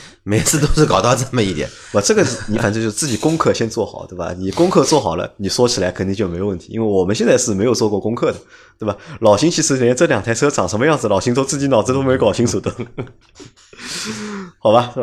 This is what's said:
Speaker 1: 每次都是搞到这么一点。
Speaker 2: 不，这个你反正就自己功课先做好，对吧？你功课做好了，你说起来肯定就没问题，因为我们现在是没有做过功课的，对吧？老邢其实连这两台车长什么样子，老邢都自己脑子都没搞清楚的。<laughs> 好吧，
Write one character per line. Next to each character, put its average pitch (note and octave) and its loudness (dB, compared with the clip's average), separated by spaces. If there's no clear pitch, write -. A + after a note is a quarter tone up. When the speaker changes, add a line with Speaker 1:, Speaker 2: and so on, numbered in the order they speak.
Speaker 1:
每 G2+ 0
次 - 0
都 D3 2
是 D3+ 4
搞 F2+ 4
到 A#2+ 2
这 B2 -2
么 B2 0
一 F#2+ 0
点。 D2 -6
Speaker 2:
不， G#2 2
这 G#3+ 2
个 - 2
你 G#2+ -2
反 G#2+ 0
正 A2+ -2
就 A2+ -2
自 - -4
己 B2+ -2
功 D#3+ 0
课 - 2
先 A2+ -2
做 G#2+ -4
好， - -12
对 F#2 -14
吧？ E2+ -8
你 F#2 -6
功 E3+ 2
课 F3 6
做 D3 2
好 F#2+ -2
了， - -6
你 G2 -4
说 A#2+ 2
起 A#2 -2
来 F2+ 0
肯 F#2 -4
定 G2 -4
就 G2 -2
没 F2 -6
问 G2 -2
题， F#2 -16
因 A2+ -4
为 A2+ 0
我 F#2+ 2
们 G2 0
现 A3 0
在 C3+ 6
是 A#2+ -2
没 F#2+ 0
有 B2 2
做 A2+ 0
过 G2+ -2
功 G#2+ -4
课 C3 0
的， - -14
对 A2 -6
吧？ G2+ -4
老 G#2 6
邢 D#3+ 2
其 D#3+ -2
实 C#3 0
连 B2 2
这 D3 2
两 B2 0
台 A2+ -2
车 C#3+ 0
长 G2+ 0
什 G#2 -4
么 B2 2
样 D#3 2
子， A2+ -2
老 G2 2
邢 A#2+ 0
都 C3+ 0
自 C#3 -4
己 C#3 -2
脑 A#2+ 4
子 A#2+ 0
都 C3+ 0
没 C3+ 2
搞 A2 2
清 A#2+ 0
楚 G#2 -4
的。 - -6
<laughs> G#3 -12
好 A2 2
吧， A#2 2